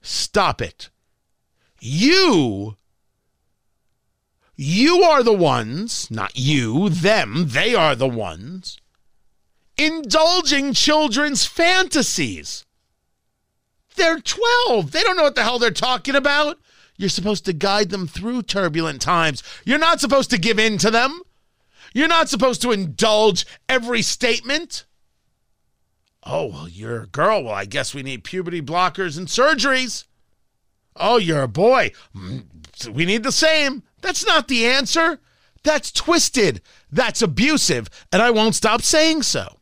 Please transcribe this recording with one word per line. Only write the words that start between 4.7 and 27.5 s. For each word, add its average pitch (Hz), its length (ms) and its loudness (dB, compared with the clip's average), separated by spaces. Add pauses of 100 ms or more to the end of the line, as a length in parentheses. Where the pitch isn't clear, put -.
are 311 200 6
the 226 120 4
ones, 143 760 -2
not 107 280 -6
you, 135 500 0
them, 170 600 0
they 175 260 0
are 156 200 2
the 127 140 -2
ones 113 720 -10 (960)
indulging 302 960 0
children's 294 720 2
fantasies. 277 1200 -2 (1300)
They're 330 240 0
twelve. 427 720 0
They 330 100 -2
don't 370 160 0
know 320 60 4
what 285 100 2
the 254 80 0
hell 240 160 -2
they're 233 120 2
talking 254 440 -2
about. 285 440 0 (380)
You're 185 140 -4
supposed 196 340 -4
to 190 80 -4
guide 196 380 0
them 185 160 -6
through 226 360 -6
turbulent 165 600 -4
times. 165 400 0 (240)
You're 269 120 2
not 320 220 2
supposed 269 300 2
to 233 80 0
give 202 200 0
in 214 200 2
to 208 120 4
them. 269 300 0 (720)
You're 302 140 2
not 330 200 2
supposed 240 320 0
to 240 120 0
indulge 208 720 2 (240)
every 240 320 0
statement. 247 840 -4 (1400)
"Oh, 156 220 -6
well, 82 220 -14
you're 110 360 -12
a - 20 -20
girl. 170 380 0
Well, 110 100 -8